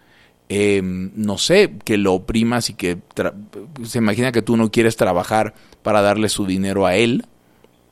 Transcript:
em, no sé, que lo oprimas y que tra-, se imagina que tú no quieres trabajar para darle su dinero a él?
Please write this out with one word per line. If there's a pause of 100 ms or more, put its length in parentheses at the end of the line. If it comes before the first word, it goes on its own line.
(480)
em,
no
sé,
que
lo
oprimas
y
que (180)
tra-, (520)
se
imagina
que
tú
no
quieres
trabajar (280)
para
darle
su
dinero
a
él? (680)